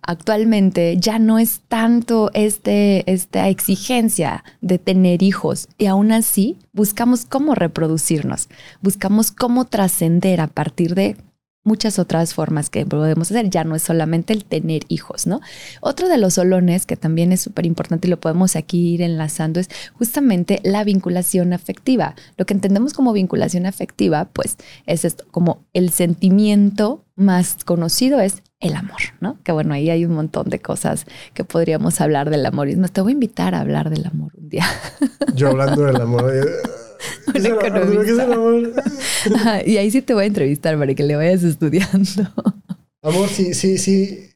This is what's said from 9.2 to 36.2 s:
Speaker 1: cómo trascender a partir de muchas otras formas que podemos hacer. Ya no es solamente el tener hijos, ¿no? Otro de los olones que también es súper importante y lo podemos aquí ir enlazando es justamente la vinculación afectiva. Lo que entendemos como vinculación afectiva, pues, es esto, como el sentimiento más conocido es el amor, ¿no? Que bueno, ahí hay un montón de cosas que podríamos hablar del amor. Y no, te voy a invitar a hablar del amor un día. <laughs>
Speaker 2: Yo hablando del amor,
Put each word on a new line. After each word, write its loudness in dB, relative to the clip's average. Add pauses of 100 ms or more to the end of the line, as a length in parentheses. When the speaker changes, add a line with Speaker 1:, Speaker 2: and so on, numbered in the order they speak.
Speaker 1:
cómo 0
trascender 2
a 0
partir -2
de 0 (480)
muchas 0
otras 0
formas -2
que -4
podemos 0
hacer. 0
Ya -2
no -4
es -4
solamente 0
el -4
tener -4
hijos, -6
¿no? -2 (400)
Otro -2
de 4
los 2
olones 2
que -4
también 0
es 2
súper -4
importante -2
y 2
lo -2
podemos 0
aquí -2
ir -2
enlazando -2
es -4 (260)
justamente 0
la 0
vinculación 0
afectiva. -2 (220)
Lo -2
que -2
entendemos 2
como 2
vinculación 0
afectiva, -2
pues, -6 (300)
es -4
esto, -4
como -2
el 0
sentimiento 2 (120)
más 2
conocido 0
es -2 (160)
el -2
amor, -10 (200)
¿no? -6
Que -6
bueno, 0
ahí 0
hay 2
un 0
montón -4
de -4
cosas -6 (300)
que -8
podríamos 0
hablar 0
del 0
amor. -2
Y -2
no, 2
te -4
voy 0
a 2
invitar -2
a -2
hablar -2
del -4
amor -6
un -20
día. -2 (340)
<laughs> -2
Speaker 2:
Yo 2
hablando 2
del 2
amor, 0